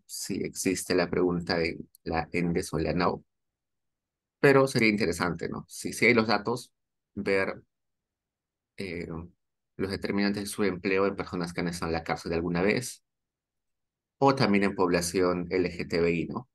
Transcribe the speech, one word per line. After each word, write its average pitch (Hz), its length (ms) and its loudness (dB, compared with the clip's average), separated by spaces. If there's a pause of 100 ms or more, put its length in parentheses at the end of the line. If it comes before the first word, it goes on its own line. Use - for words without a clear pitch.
si - 380 -8
existe 87 520 -2
la 87 140 2
pregunta 87 480 0
de 85 220 -2 (240)
la 82 300 -2
endes 87 420 -2
o - 40 -2
la 78 140 0
nao, 90 320 0 (1120)
pero 135 280 6
sería 117 220 4
interesante, 90 600 0
¿no? - 200 -8
Si, - 240 -10
si - 140 2
hay 120 80 6
los 110 120 4
datos, 113 460 -2 (420)
ver, 98 480 -2 (1120)
eh, 87 300 -8 (680)
los 95 140 -4
determinantes 101 520 -2
de 101 60 -8
su 107 160 -2
empleo 95 420 0
en 95 100 -2
personas 87 360 -6
que 90 100 -4
han 87 60 0
estado 85 220 -4
en 82 40 0
la 82 100 -2
cárcel 87 280 -4
alguna 85 300 0
vez, 110 400 -2 (1160)
o 135 160 6
también 101 300 4
en 98 100 0
población 90 760 2
L 90 200 0
G 87 180 -8
T 87 120 0
B 85 120 4
I, 82 140 -2
¿no? 73 280 -10